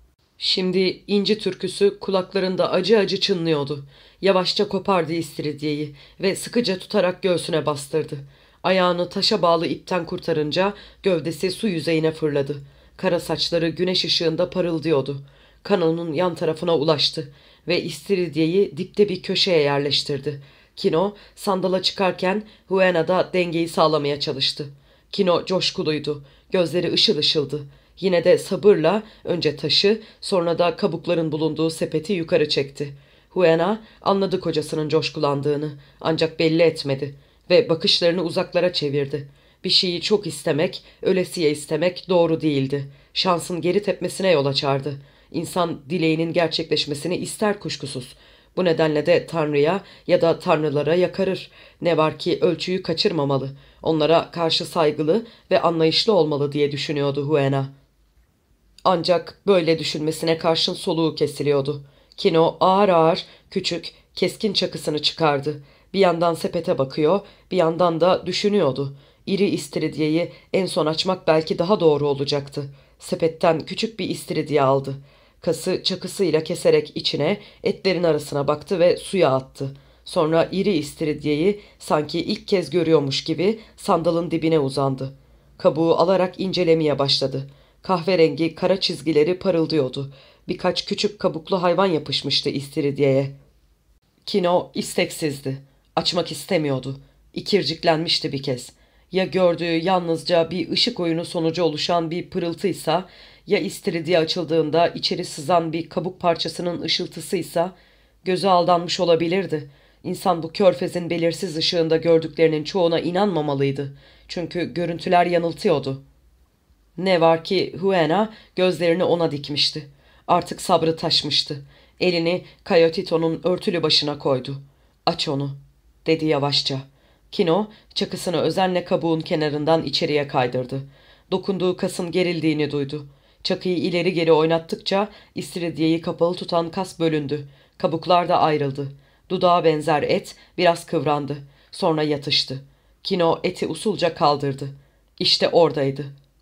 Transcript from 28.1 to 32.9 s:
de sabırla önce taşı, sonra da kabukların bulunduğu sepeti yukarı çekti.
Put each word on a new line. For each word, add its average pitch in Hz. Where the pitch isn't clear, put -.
de 175
sabırla 185
önce 151
taşı, 196
sonra 170
da 170
kabukların 165
bulunduğu 156
sepeti 160
yukarı 160
çekti. 139